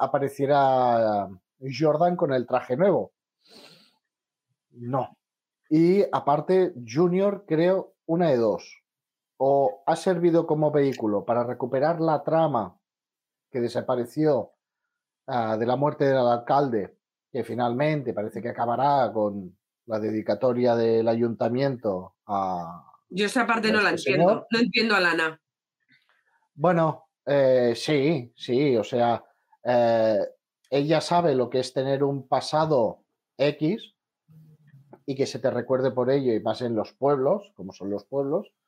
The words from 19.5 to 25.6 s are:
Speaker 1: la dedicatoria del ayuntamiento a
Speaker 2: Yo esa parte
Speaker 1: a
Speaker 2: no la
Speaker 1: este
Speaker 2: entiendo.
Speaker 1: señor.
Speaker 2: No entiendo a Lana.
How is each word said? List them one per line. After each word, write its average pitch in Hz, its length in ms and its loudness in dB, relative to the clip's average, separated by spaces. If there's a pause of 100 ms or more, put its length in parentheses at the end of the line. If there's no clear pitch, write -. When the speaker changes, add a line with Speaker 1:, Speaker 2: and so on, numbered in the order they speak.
Speaker 1:
la 110 120 -4
dedicatoria 113 760 0
del 113 340 2
ayuntamiento 117 1080 -2 (120)
a 92 560 -6 (260)
Speaker 2:
Yo 196 180 -4
esa 220 200 -2
parte 220 220 -2
Speaker 1:
a 214 40 2
Speaker 2:
no 214 100 2
la 180 80 0
Speaker 1:
este 175 200 -2
Speaker 2:
entiendo. 180 220 4
Speaker 1:
señor. 226 180 -4
Speaker 2:
No 226 80 0
entiendo 226 380 0
a 190 40 2
Lana. 165 400 -2 (1120)